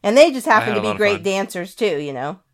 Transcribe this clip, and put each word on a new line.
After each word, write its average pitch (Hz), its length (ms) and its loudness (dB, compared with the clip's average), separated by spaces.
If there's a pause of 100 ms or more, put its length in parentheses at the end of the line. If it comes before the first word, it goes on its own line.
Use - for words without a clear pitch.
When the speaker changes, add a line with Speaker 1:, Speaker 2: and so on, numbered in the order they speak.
Speaker 1:
And 214 120 2
they 302 160 8
just 262 160 -6
Speaker 2:
I 311 60 4
Speaker 1:
happen 220 160 2
Speaker 2:
had - 40 -2
Speaker 1:
to 208 60 -2
Speaker 2:
a - 20 -6
Speaker 1:
be 214 60 -4
Speaker 2:
lot 208 60 -2
of 196 40 -10
Speaker 1:
great 202 200 0
Speaker 2:
fun. 160 40 -12
Speaker 1:
dancers, 190 540 -6
too, 185 220 -2
you 143 140 -8
know? 139 280 -10 (140)